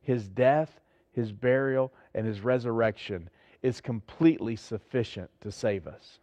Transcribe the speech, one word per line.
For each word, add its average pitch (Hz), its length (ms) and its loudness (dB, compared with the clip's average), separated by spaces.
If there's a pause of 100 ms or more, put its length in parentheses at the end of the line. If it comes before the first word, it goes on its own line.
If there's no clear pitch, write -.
His 117 260 -2
death, 131 520 2 (320)
his 110 200 -4
burial, 131 600 0 (220)
and 110 120 -2
his 104 160 -6
resurrection 113 880 0 (320)
is 127 180 0
completely 117 760 2
sufficient - 760 -6 (120)
to 104 80 -8
save 98 360 -2
us. - 360 -18